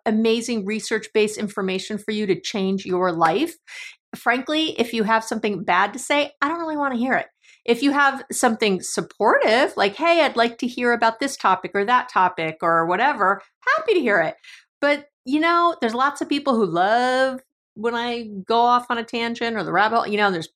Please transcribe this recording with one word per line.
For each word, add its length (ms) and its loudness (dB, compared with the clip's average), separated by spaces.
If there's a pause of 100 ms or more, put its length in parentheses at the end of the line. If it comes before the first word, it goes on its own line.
amazing 600 0
research-based 720 -2
information 580 -4
for 140 -8
you 160 -2
to 120 0
change 460 -4
your 260 0
life. 440 0 (600)
Frankly, 640 -2
if 140 -2
you 100 0
have 200 2
something 400 -4
bad 300 2
to 60 -12
say, 400 -2
I 80 0
don't 120 -4
really 180 -6
wanna 200 -2
hear 180 0
it. 120 -2 (380)
If 160 0
you 100 4
have 400 2
something 500 2
supportive, 920 0
like, 200 0
"Hey, 260 2
I'd 160 0
like 220 0
to 80 -2
hear 260 0
about 260 0
this 160 -4
topic 380 0
or 120 0
that 240 2
topic 520 0
or 240 2
whatever," 560 0 (340)
happy 200 0
to 60 2
hear 180 2
it. 160 0 (460)
But, 260 0 (180)
you 140 0
know, 420 2
there's 140 -2
lots 260 -2
of 80 -6
people 260 0
who 120 2
love 720 2 (320)
when 220 -4
I 340 -6 (160)
go 140 2
off 320 2
on 80 -2
a 40 -4
tangent 540 -4
or 60 -2
the 80 -6
rabbit 240 2
hole. 120 0
You 100 -2
know, 120 2
there's 260 -4